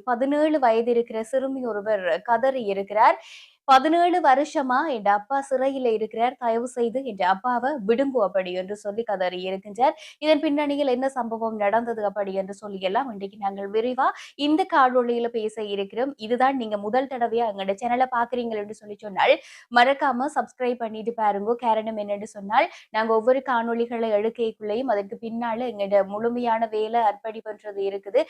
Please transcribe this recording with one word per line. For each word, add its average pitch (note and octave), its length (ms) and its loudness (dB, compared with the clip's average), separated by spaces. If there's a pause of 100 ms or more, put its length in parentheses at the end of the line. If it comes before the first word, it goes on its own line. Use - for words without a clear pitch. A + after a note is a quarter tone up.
பதினேழு C#4+ 560 2
வயது A#3 340 4
இருக்கிற A#3 320 0
சிறுமி C4+ 400 -4
ஒருவர் G#3 400 -2 (180)
கதறி B3 440 0
இருக்கிறார். G3+ 500 4 (500)
"பதினேழு E4 540 6
வருஷமா C#4 560 4 (120)
என் A3 180 -2
அப்பா G#3 340 2
சிறையில C4 500 0
இருக்கிறார், A3+ 460 0
தயவு A#3 300 0
செய்து A#3+ 360 -2
என் G#3 220 -6
அப்பாவை A#3 440 2 (120)
விடுங்கோ" A#3+ 420 2
அப்படி F#3 300 0
என்று F#3+ 240 -6
சொல்லி G#3 260 -6
கதறி F#3 380 -2
இருக்கின்றார். G3+ 520 -2 (260)
இதன் D4+ 240 4
பின்னணியில் C#4+ 500 0
என்ன B3+ 160 0
சம்பவம் A3+ 480 -4
நடந்தது A3 460 0
அப்படி G3+ 300 -2
என்று F#3+ 200 -4
சொல்லி G3+ 280 -12
எல்லாம் A3 280 0
இன்றைக்கு G3+ 300 -10
நாங்கள் G3 300 -6
விரிவா B3 380 0 (300)
இந்த D4+ 300 2
காணொளியில B3 600 2
பேச G#3+ 260 -4 (120)
இருக்கிறோம். G3+ 500 -4
இதுதான் B3 400 0
நீங்க G#3+ 220 -4
முதல் A3+ 280 0
தடவையா A#3 400 0
எங்களோட G3 280 -2
சேனலை B3 340 0
பாக்குறீங்க A#3 480 -2
என்று G#3 180 -8
சொல்லி G#3 220 -16
சொன்னால் G3 360 2 (380)
மறக்காம B3 600 2
சப்ஸ்கிரைப் A#3+ 520 -4
பண்ணிட்டு A3 300 -6
பாருங்க. G#3 440 0
காரணம் A3 460 -2
என்னன்னு G3+ 260 -6
சொன்னால் G#3+ 380 0 (240)
நாங்க A3 240 0
ஒவ்வொரு B3 300 4
காணொளிகளை A#3 680 -2
எடுக்கைக்குள்ளேயும் A3 800 -2
அதற்கு G3+ 240 -4
பின்னால A#3 500 -6
எங்களோட G3+ 400 2
முழுமையான A3+ 600 -2
வேலை A3 360 -2
அர்ப்பணிப்புன்றது G#3+ 800 -4
இருக்குது. G3 360 -2 (100)